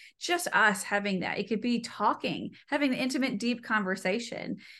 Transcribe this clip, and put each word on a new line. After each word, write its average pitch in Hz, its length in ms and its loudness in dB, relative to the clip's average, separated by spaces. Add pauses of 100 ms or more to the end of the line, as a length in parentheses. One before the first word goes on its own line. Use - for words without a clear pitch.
(200)
just 349 340 0
us 202 300 6
having 196 380 0
that. - 180 -2
It 208 80 -4
could 226 140 -2
be 240 180 2
talking, 226 720 -2 (160)
having 294 260 2
an - 60 -2
intimate, 254 400 0
deep 240 240 0
conversation. 202 920 -2 (220)